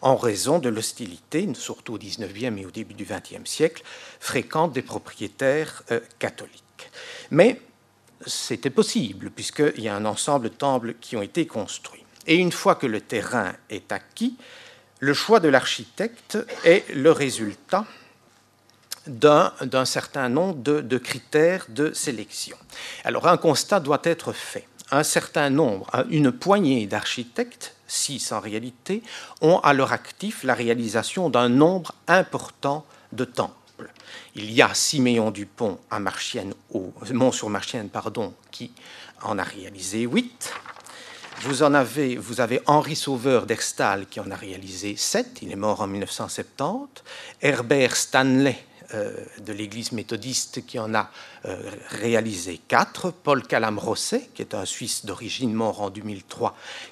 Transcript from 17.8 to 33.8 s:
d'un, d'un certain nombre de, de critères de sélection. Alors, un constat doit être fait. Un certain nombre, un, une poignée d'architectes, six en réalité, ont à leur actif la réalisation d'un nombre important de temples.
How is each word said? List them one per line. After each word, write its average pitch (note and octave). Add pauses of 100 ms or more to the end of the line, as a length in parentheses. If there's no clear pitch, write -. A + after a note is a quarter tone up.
d'un, D3 (100)
d'un C3
certain C3
nombre D3+
de, D3
de B2+
critères E3
de C#3+
sélection. - (460)
Alors, B2
un E3+
constat E3+
doit C#3+
être D#3+
fait. - (240)
Un C#3+
certain D3
nombre, B2+
un, A#2+
une D3
poignée C3+
d'architectes, - (140)
six -
en A2
réalité, A#2 (380)
ont E3+
à D3
leur C3
actif -
la B2+
réalisation A#2
d'un B2
nombre D#3 (120)
important D#3 (240)
de D#3
temples. - (460)